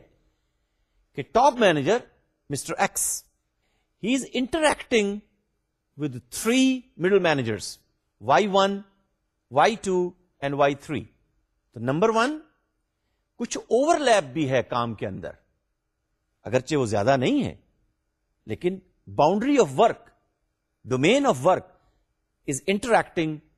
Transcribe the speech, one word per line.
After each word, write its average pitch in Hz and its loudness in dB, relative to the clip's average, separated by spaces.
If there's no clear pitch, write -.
کہ 143 -10
ٹاپ 262 2
مینیجر 185 2
مسٹر 143 -8
ایکس، - -4
he 247 0
is 254 -2
interacting 254 -2
with 143 -6
three 254 0
middle 185 4
managers، 127 -2
وائی 151 2
ون، 196 2
وائی 165 2
ٹو 185 -2
and 143 -4
وائی 143 2
تھری۔ 139 -8
تو 113 -16
نمبر 147 0
ون، 247 0
کچھ - -10
اوورلیپ 247 2
بھی 143 -2
ہے 127 2
کام 120 -4
کے 117 -8
اندر، 95 -12
اگرچہ 127 -2
وہ 131 0
زیادہ 107 0
نہیں 214 0
ہے، 104 -8
لیکن 175 -6
boundary 214 2
of 131 -6
work، 208 0
domain 170 4
of 185 0
work 175 2
is 147 -4
interacting 185 0